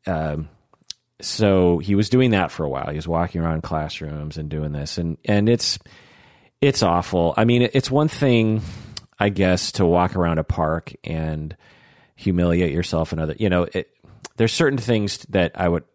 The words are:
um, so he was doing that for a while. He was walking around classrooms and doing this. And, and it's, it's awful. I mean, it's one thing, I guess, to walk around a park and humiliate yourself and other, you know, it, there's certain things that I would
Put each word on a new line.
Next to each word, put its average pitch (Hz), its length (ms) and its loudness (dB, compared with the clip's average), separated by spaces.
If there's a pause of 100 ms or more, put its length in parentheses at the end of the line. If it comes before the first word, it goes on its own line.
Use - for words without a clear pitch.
um, 78 400 -4 (760)
so 92 540 4
he 92 160 -2
was 101 160 2
doing 127 220 4
that 92 180 2
for - 140 -6
a 73 60 -4
while. 67 200 -6
He 73 60 -6
was 80 120 -6
walking 85 340 -2
around 80 200 -2
classrooms 76 760 -8
and 76 100 -8
doing 76 220 -6
this. 73 260 -8
And, 82 260 -4
and 104 240 2
it's, - 300 0 (840)
it's 139 200 2
awful. 87 560 2
I 110 80 4
mean, 120 280 2
it's 131 180 0
one 151 160 2
thing, 113 560 2 (560)
I 101 100 2
guess, 92 440 0
to 98 120 2
walk 87 300 2
around 85 240 0
a 78 40 -2
park 80 500 -4 (100)
and 78 520 -6 (600)
humiliate 87 560 0
yourself 82 400 -2
and 80 100 -6
other, 78 160 -4
you 107 120 0
know, 87 220 2
it, - 240 -8 (420)
there's 110 140 2
certain 139 280 2
things 107 400 0 (100)
that 92 240 2
I 90 160 0
would 85 140 0 (100)